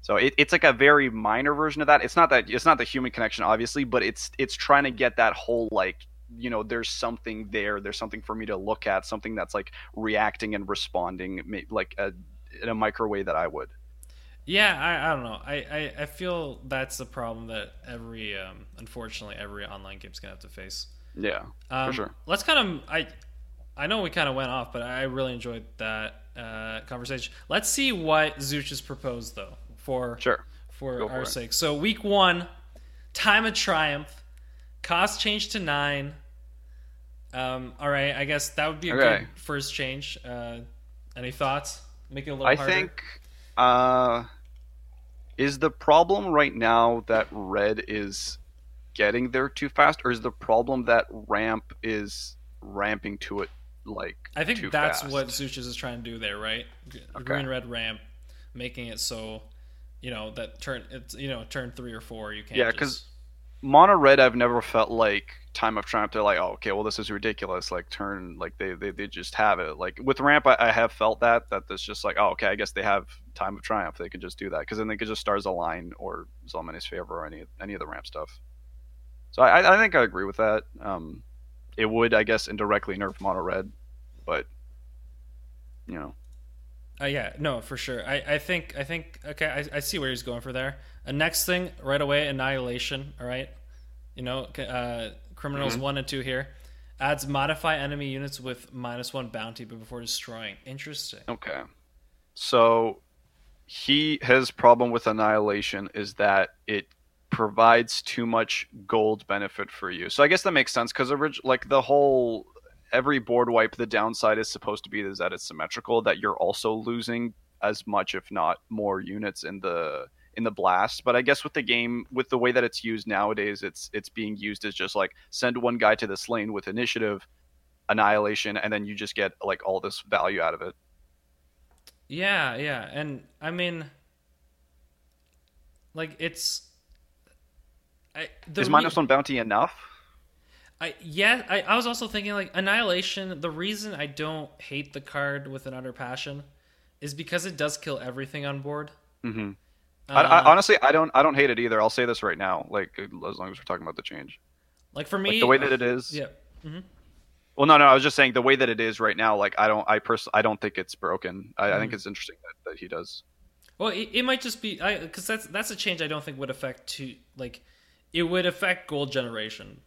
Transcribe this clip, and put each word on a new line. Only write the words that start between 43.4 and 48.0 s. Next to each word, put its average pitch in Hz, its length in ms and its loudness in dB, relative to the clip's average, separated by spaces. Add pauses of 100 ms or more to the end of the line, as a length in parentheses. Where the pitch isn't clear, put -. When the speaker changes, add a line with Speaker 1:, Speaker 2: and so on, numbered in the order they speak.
Speaker 1:
uh, 123 640 6 (1120)
is 139 220 0
the 151 100 2
problem 175 580 6
right 147 280 6
now 117 520 6
that 110 240 4
red 104 560 0
is 104 520 -6 (540)